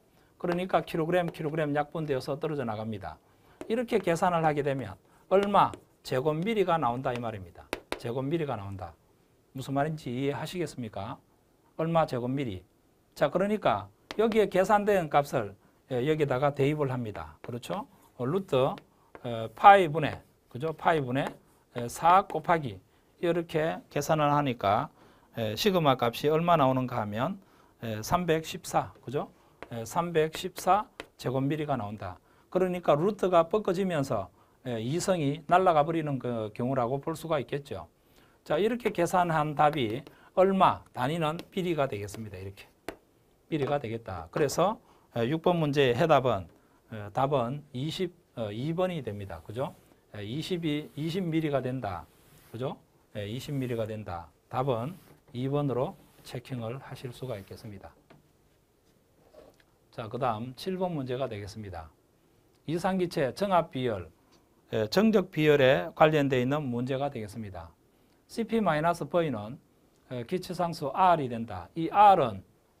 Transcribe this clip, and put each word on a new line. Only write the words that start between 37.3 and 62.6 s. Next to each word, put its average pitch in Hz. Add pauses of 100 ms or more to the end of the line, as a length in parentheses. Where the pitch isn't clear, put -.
있겠죠. 117 (560)
자, 151
이렇게 226
계산한 170
답이 147 (320)
얼마? 185 (100)
단위는 156 (160)
미리가 170
되겠습니다. 104
이렇게 98 (800)
미리가 143
되겠다. 107
그래서, 160 (360)
에, 117
육 160
번 175
문제의 143
해답은, 123 (440)
에, 104
답은 135 (100)
이십, 160 (220)
어, 110
이 123
번이 175
됩니다. 101
그죠? 131 (400)
에, 104
이십이, 151
이십 165
미리가 156
된다. 123 (460)
그죠? 131 (400)
에, 101
이십 131
미리가 120
된다. 98 (200)
답은 131 (360)
이 123
번으로 143 (280)
체킹을 123
하실 123
수가 127
있겠습니다. 98 (2000)
자, 117
그다음 123
칠 190
번 180
문제가 131
되겠습니다. 101 (760)